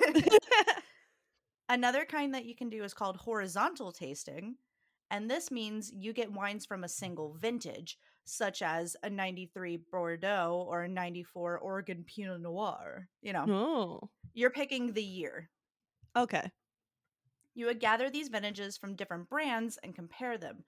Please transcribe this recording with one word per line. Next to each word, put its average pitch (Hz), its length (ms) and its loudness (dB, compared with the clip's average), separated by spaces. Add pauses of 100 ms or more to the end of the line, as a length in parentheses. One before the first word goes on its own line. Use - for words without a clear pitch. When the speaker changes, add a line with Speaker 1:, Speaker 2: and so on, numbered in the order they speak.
(840)
Speaker 1:
<laughs> - 840 -20
Speaker 2:
Another 247 360 4
kind 285 300 0
that 247 120 -4
you 233 100 -12
can 240 120 -6
do 220 140 -6
is 202 120 -8
called 190 220 -4
horizontal 214 760 -2
tasting. 160 640 -10 (560)
And 208 180 -4
this 330 200 -2
means 214 420 -6
you 202 200 -6
get 220 200 -2
wines 202 340 -4
from 190 180 -6
a 170 40 -8
single 156 460 -6
vintage, 202 640 -6 (260)
such 202 380 -2
as 165 400 -2
a 208 80 -4
ninety-three 185 680 -4 (120)
Bordeaux 180 760 0
or 175 140 -2
a 175 60 -4
ninety-four 175 720 -4
Oregon 190 480 -6
Pinot 185 340 -8
Noir. 175 680 -6 (120)
You 202 120 -8
know, 156 160 0
Speaker 1:
Oh. 214 600 0 (240)
Speaker 2:
you're 240 160 6
picking 262 420 -2
the 214 100 0
year. 180 480 -8 (640)
Speaker 1:
Okay. 202 340 2 (1040)
Speaker 2:
You 240 120 -4
would 233 140 0
gather 226 280 6
these 285 200 -2
vintages 202 480 -4
from 196 180 -8
different 175 340 -6
brands 240 540 -2
and 185 140 -12
compare 226 420 -6
them. 151 300 -10